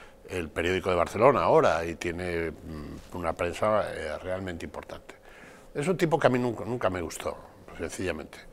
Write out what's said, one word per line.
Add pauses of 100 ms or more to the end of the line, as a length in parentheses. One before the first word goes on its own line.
(280)
el
periódico
de
Barcelona
ahora
y
tiene,
mm,
una
prensa,
eh,
realmente
importante. (580)
Es
un
tipo
que
a
mí
nunca,
nunca
me
gustó, (420)
sencillamente, (160)